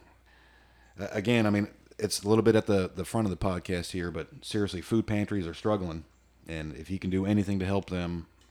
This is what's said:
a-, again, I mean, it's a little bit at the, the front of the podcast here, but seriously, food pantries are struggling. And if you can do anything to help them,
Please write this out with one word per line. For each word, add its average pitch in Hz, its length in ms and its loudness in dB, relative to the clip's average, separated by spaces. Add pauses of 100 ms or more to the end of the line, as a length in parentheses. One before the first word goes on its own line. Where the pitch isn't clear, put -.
(1000)
a-, 98 120 -8
again, 110 340 2
I 104 40 4
mean, 104 180 2 (320)
it's 107 240 -2
a 101 60 0
little 110 140 6
bit 110 120 8
at 107 120 2
the, 95 280 2
the 92 100 -6
front 113 220 0
of 95 40 0
the 85 140 -4
podcast 90 460 -2
here, 87 200 -4
but 80 160 -6 (160)
seriously, 98 380 -2
food 110 260 0
pantries 104 400 0
are 85 60 -6
struggling. 90 520 -2 (420)
And 78 280 -8
if 80 140 -12
you 95 100 -4
can 92 100 -4
do 95 160 0
anything 101 340 2
to 92 60 -2
help 98 240 -2
them, 87 380 -4 (240)